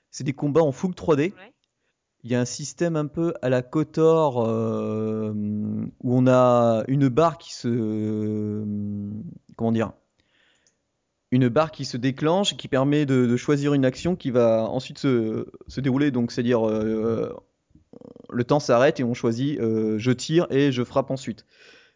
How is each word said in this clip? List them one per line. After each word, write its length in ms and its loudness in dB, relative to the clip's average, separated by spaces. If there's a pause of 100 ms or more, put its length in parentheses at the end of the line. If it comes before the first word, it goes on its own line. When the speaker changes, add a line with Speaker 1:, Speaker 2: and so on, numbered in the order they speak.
(100)
Speaker 1:
C'est 140 -12
des 80 -2
combats 300 2
en 100 2
full 220 -4
trois 200 0
D. 220 0
Speaker 2:
Ouais. 160 -20 (720)
Speaker 1:
Il 80 -10
y 40 2
a 60 2
un 40 0
système 520 -6
un 100 -2
peu 340 -4
à 80 -2
la 140 2
kotor, 840 2
euh, 840 -4
où 840 -4
on 100 4
a 600 4
une 220 2
barre 300 2
qui 160 -18
se, 1080 -2 (920)
comment 160 0
dire, 200 0 (1400)
une 180 4
barre 220 2
qui 140 -10
se 120 -8
déclenche 560 0
et 40 -12
qui 120 -14
permet 380 2
de, 200 4
de 100 4
choisir 360 0
une 120 4
action 320 0
qui 140 -6
va 380 4
ensuite 300 -8
se, 480 0 (220)
se 120 -8
dérouler. 300 2
Donc, 200 0
c'est-à-dire, 380 0
euh, 640 -2 (960)
le 140 -2
temps 160 2
s'arrête 400 4
et 40 0
on 100 -2
choisit, 440 -2
euh, 400 0
je 120 0
tire 400 0
et 220 2
je 120 -2
frappe 260 -2
ensuite. 360 -8 (500)